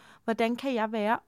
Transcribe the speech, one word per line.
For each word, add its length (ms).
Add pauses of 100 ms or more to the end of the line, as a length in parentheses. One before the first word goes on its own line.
(240)
hvordan 320
kan 180
jeg 180
være 360